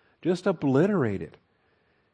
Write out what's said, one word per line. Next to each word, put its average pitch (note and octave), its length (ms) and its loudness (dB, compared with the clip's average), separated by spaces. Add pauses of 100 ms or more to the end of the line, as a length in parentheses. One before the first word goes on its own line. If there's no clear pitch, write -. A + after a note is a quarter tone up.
(220)
Just F3 240 -2
obliterate C#3+ 760 0
it. D2+ 140 -16 (760)